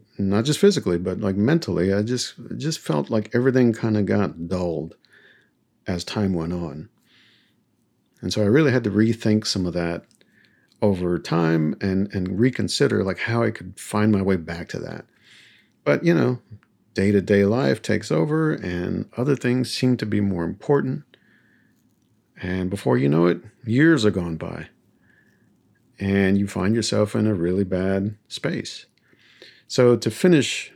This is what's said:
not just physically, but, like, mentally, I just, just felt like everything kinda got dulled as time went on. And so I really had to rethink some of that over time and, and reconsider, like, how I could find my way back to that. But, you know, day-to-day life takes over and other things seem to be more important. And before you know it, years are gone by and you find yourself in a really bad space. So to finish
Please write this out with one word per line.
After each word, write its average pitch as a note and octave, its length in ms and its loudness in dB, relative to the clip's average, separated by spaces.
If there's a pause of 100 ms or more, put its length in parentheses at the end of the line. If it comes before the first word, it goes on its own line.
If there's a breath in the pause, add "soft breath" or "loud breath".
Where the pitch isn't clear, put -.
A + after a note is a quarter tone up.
(180)
not G2+ 280 0
just D3 140 0
physically, E3 380 4
but, F#2 220 -4
like, G2 160 -2
mentally, G2+ 580 2
I G2+ 80 2
just, A#2+ 320 -4 (240)
just D3 220 -6
felt D3 300 -4
like A2 240 -2
everything B2 400 4
kinda A2 280 0
got G2 460 -2
dulled E2+ 480 -4 (880 soft breath)
as F2+ 180 -4
time G2+ 300 -2
went E2 200 -4
on. E2 360 -10 (1300 soft breath)
And F#2 120 -6
so A2 80 0
I G#2 40 2
really C3+ 260 4
had B2 120 2
to A2 80 0
rethink G#2+ 540 2
some F#2+ 200 -2
of E2+ 80 -4
that E2+ 320 -4 (760 soft breath)
over F2+ 380 0
time D#2+ 600 0
and, F#2+ 340 -2
and F#2 260 -4
reconsider, A2+ 640 0
like, F#2 160 -4
how A#2 240 -2
I A2+ 80 0
could F2+ 280 -16
find G#2+ 320 0
my G2 100 2
way F#2+ 140 2
back E2+ 340 -8
to - 100 -8
that. E2 260 -12 (760 soft breath)
But, D3 200 0
you E3+ 100 4
know, B2 260 0 (560)
day-to-day G2+ 500 4
life C3+ 360 0
takes G#2+ 300 -4
over D#3 420 0
and - 520 -4 (100)
other C3+ 200 0
things B2+ 360 -2
seem B2+ 260 0
to A#2+ 100 -4
be G#2 140 0
more G2 220 0
important. C#3 600 -2 (1400 soft breath)
And F#2 280 -4
before B2 280 0
you C3+ 100 0
know E3 200 4
it, F3 140 0 (220)
years C3+ 420 2
are G#2 60 6
gone E2+ 260 -4
by E2+ 320 -10 (1300 soft breath)
and G2 380 4
you G2+ 100 0
find F#2+ 260 0
yourself G#2+ 420 0
in G#2+ 120 2
a G#2+ 80 2
really F2+ 280 0
bad F#2+ 540 -2 (100)
space. - 600 -8 (800 soft breath)
So B2 280 4
to A#2 160 -2
finish - 640 2